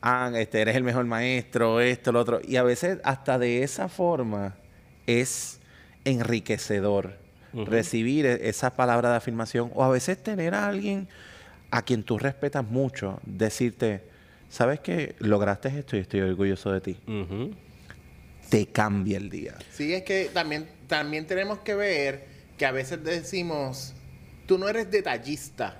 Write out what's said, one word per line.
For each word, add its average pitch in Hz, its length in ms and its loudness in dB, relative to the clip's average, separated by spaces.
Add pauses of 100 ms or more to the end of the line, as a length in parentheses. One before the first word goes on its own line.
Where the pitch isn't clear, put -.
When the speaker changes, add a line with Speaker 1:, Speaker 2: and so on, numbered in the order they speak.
Speaker 1:
"Ah, 123 320 2
este, 113 260 0
eres 110 160 4
el 131 80 2
mejor 123 220 2
maestro", 117 720 2
esto, 123 320 2
lo 120 80 6
otro. 117 260 2
Y 127 100 0
a 127 80 6
veces 170 400 2
hasta 131 340 2
de 123 240 2
esa 185 260 -4
forma 117 680 -2 (500)
es - 540 0 (440)
enriquecedor 104 1120 0 (380)
Speaker 2:
Ujú. 113 100 -4
Speaker 1:
recibir 113 640 2
e-, 123 220 2
esa 127 280 -2
palabra 120 340 4
de 120 60 4
afirmación 117 580 -2
o 135 100 4
a 131 40 6
veces 131 340 2
tener 185 320 -2
a 208 140 0
alguien 196 400 -4 (640)
a 117 120 2
quien 113 200 0
tú 107 160 0
respetas 139 460 -2
mucho, 117 600 -2
decirte, 107 800 0 (460)
"¿Sabes 135 320 0
qué? 175 400 -4
Lograste 101 480 2
esto 139 280 -4
y 101 40 2
estoy 98 200 -2
orgulloso 95 520 0
de 95 80 0
ti". 92 160 -8 (100)
Speaker 2:
Ujú. 107 460 -6 (960)
Speaker 1:
Te 107 180 4
cambia 101 520 0
el 98 120 -8
día. - 240 -10 (180)
Speaker 3:
Sí, 147 220 -4
es 185 80 -4
que 190 300 0
también, 156 360 -2 (200)
también 151 380 -2
tenemos 196 340 -2
que 214 160 -4
ver 147 500 -2 (320)
que 143 80 2
a 131 60 2
veces 135 320 -4
decimos, 160 920 -4 (520)
"Tú 185 120 6
no 196 100 -2
eres 214 220 -2
detallista" 135 880 -2